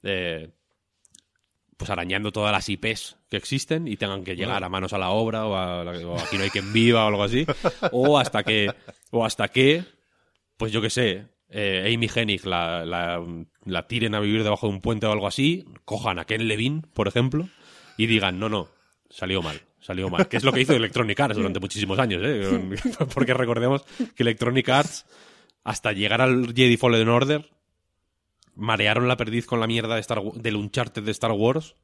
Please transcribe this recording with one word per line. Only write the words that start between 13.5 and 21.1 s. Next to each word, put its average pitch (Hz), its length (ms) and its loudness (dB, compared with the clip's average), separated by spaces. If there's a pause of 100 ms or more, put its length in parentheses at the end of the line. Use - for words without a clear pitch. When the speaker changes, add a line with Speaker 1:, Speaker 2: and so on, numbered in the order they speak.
Speaker 1:
la 90 240 -6
tiren 113 260 -2
a 107 60 -2
vivir 107 240 0
debajo 104 240 0
de 104 60 0
un 95 80 -8
puente 113 260 -2
o 107 40 2
algo 101 140 0
así, 147 400 0 (200)
cojan 98 340 -4
a 80 60 -8
Ken 113 220 -2
Levine, 127 360 -2 (100)
por 104 140 0
ejemplo, 131 420 0 (480)
y 110 80 2
digan, 98 320 2
"No, 107 120 -2
no, 101 200 -4 (400)
salió 95 320 -2
mal, 76 200 -8 (180)
salió 92 300 -6
mal". 170 180 2
Que 117 100 -4
es 104 60 -2
lo 135 80 4
que 127 100 2
hizo 139 120 4
Electronic 113 460 0